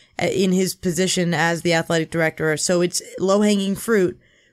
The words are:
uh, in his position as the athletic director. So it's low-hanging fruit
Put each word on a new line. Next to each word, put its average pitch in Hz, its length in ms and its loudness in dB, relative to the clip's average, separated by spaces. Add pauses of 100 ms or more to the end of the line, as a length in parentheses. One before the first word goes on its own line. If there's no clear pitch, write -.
(180)
uh, - 60 -2
in 185 280 0
his 185 220 0
position 180 600 -2
as 165 260 0
the 170 140 0
athletic 160 360 0
director. 156 460 -2
So 180 240 0
it's 180 220 -2 (160)
low-hanging 196 580 2
fruit 190 420 0 (340)